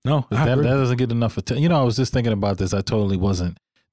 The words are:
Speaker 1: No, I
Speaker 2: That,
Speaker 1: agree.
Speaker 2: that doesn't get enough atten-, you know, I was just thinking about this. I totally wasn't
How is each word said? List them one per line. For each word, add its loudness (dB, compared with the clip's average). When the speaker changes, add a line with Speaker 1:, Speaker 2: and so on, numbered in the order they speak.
Speaker 1:
No, 0
I 0
Speaker 2:
That, 2
Speaker 1:
agree. 2
Speaker 2:
that 2
doesn't 2
get 0
enough -2
atten-, -4
you 2
know, 4
I 2
was 0
just -2
thinking 0
about 0
this. -2
I 0
totally 0
wasn't -2